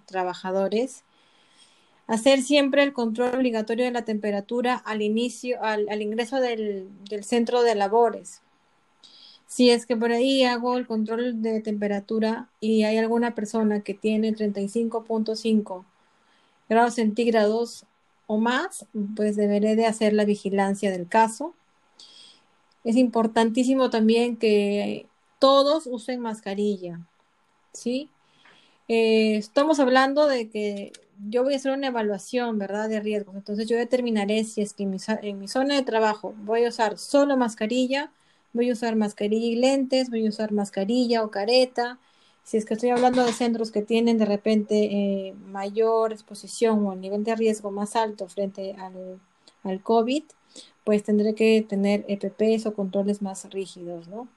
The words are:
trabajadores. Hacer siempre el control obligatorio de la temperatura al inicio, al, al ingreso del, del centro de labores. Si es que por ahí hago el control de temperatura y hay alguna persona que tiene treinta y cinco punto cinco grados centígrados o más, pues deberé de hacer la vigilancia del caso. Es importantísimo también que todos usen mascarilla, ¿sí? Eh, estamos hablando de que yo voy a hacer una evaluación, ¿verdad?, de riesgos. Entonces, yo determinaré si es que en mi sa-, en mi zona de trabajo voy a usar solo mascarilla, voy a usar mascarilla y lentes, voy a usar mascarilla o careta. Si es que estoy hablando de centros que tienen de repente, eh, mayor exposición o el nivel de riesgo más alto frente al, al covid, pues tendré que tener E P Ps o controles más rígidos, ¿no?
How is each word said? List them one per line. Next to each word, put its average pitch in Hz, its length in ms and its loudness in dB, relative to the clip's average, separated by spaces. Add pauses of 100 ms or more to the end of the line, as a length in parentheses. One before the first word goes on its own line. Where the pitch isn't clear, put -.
trabajadores. 190 960 -2 (1040)
Hacer 254 360 4
siempre 285 400 4
el 277 100 2
control 247 440 -2
obligatorio 233 500 0
de 247 40 -2
la 240 140 -4
temperatura 214 680 -2
al 214 260 -6
inicio, 233 640 -4
al, 214 240 -2
al 214 140 -4
ingreso 233 380 -4
del, 214 500 -4 (180)
del 208 160 -8
centro 240 380 2
de 233 120 4
labores. 202 680 0 (1040)
Si 247 240 4
es 233 160 2
que 247 100 -2
por 233 160 0
ahí 262 320 2
hago 247 320 0
el 247 100 -4
control 226 540 -4
de 220 220 -2
temperatura 214 880 -2 (100)
y 220 220 2
hay 214 160 2
alguna 233 360 0
persona 214 460 0
que 202 140 -6
tiene 214 400 0
treinta 208 260 -2
y 196 80 -2
cinco 226 360 -4
punto 220 320 -2
cinco 208 500 0 (800)
grados 233 280 4
centígrados 226 920 0 (400)
o 214 100 -2
más, 247 480 -2 (320)
pues 208 200 -2
deberé 208 380 2
de 226 120 2
hacer 214 260 0
la 208 140 4
vigilancia 196 640 0
del 175 180 -6
caso. 226 460 0 (1300)
Es 226 80 2
importantísimo 233 920 2
también 226 480 2
que 208 640 0 (340)
todos 277 480 4
usen 247 340 -8
mascarilla, 202 800 -4 (680)
¿sí? 262 380 -6 (800)
Eh, 220 480 4
estamos 285 420 0
hablando 269 480 4
de 247 220 0
que 208 440 -6 (360)
yo 240 140 0
voy 269 100 0
a 277 40 0
hacer 269 160 -2
una 277 160 -4
evaluación, 226 680 -2
¿verdad?, 202 300 -4
de 220 120 -2
riesgos. 208 360 -4
Entonces, 208 320 -6
yo 233 80 2
determinaré 233 680 0
si 214 180 -4
es 208 100 -6
que 202 120 -8
en 196 60 -2
mi 190 80 -4
sa-, 214 240 -4
en 202 160 -8
mi 196 100 -12
zona 269 260 0
de 277 80 2
trabajo 220 560 0
voy 214 260 0
a 240 60 0
usar 226 260 -2
solo 285 400 2
mascarilla, 247 760 0 (440)
voy 240 160 2
a - 20 2
usar 226 240 -2
mascarilla 214 500 0
y 233 100 0
lentes, 262 520 2
voy 226 160 -2
a 214 60 0
usar 214 220 -4
mascarilla 226 720 0
o 214 80 -4
careta. 247 680 0 (440)
Si - 140 -4
es 214 80 0
que - 80 -6
estoy 226 160 0
hablando 247 340 4
de 240 100 2
centros 226 380 -2
que 208 120 -2
tienen 233 340 2
de 220 80 2
repente, 214 500 0 (160)
eh, 196 440 -2 (180)
mayor 220 600 0
exposición 214 760 -2
o 190 80 -4
el 185 80 -12
nivel 196 200 -4
de 226 140 -2
riesgo 214 340 0
más 202 260 -6
alto 214 320 -2
frente 196 500 -8
al, 185 420 -14 (440)
al 190 180 -6
covid, 233 420 2 (600)
pues 208 200 2
tendré 214 300 2
que 220 340 4
tener 202 400 0
E 202 80 -2
P 196 140 -4
Ps 220 340 2
o 214 80 -4
controles 202 480 -2
más 190 300 -8
rígidos, 175 580 -10
¿no? 220 180 -14 (100)